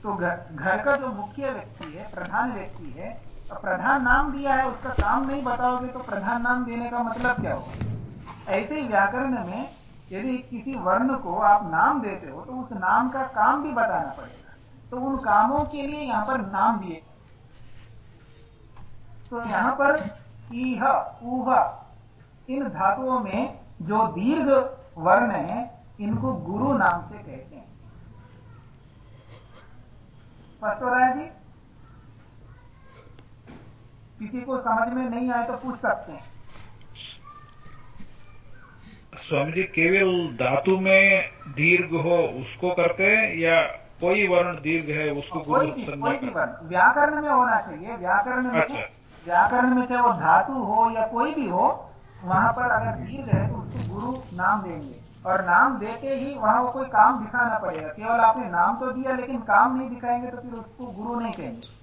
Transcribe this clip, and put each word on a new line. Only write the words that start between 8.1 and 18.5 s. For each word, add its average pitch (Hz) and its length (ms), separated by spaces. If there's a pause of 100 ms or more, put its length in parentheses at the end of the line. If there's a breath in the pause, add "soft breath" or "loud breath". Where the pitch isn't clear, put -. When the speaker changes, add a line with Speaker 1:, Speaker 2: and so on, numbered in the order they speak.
Speaker 1:
ऐसे 294 300
ही 247 60
व्याकरण 220 600
में 233 220 (420)
यदि 247 260
किसी 247 380
वर्ण 214 400
को 175 240
आप 190 320
नाम 240 300
देते 175 280
हो 147 120
तो 254 100
उस 254 200
नाम 214 380
का 269 140
काम 247 400
भी 285 80
बताना 202 400
पड़ेगा, - 420 (380)
तो 247 60
उन 269 200
कामों 262 460
के 285 240
लिए 294 120
यहाँ 220 260
पर 262 120
नाम 208 420
दिए। 170 240 (2250)